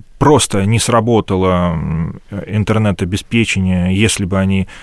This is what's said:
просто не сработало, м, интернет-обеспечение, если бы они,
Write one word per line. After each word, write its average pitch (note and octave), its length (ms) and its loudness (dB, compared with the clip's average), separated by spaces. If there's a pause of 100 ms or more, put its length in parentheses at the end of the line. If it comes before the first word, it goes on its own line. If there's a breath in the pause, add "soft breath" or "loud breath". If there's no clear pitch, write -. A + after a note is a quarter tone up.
(180)
просто B2 480 2
не A2 140 2
сработало, F#2+ 960 2
м, D#2+ 460 -4 (280)
интернет-обеспечение, G2 1500 0
если G#2 280 0
бы F#2+ 140 -2
они, F#2+ 280 0 (160 loud breath)